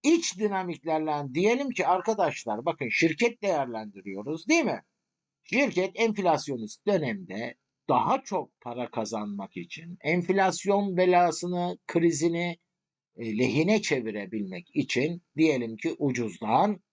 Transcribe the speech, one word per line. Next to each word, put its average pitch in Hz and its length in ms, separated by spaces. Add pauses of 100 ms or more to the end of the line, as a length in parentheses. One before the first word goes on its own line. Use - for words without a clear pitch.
iç 311 360
dinamiklerle 156 960
diyelim 240 360
ki 165 160
arkadaşlar 165 760
bakın 147 240
şirket 165 540
değerlendiriyoruz 110 1040
değil 320 160
mi? 139 180 (600)
Şirket 190 580
enflasyonist 160 880
dönemde 117 680 (340)
daha 262 340
çok - 380
para 120 300
kazanmak 104 680
için, 92 440
enflasyon 190 960
belasını, 175 920
krizini, 170 720 (580)
e, 110 220
lehine 156 440
çevirebilmek 104 920
için 156 460 (140)
diyelim 127 400
ki 165 220
ucuzdan 123 840 (120)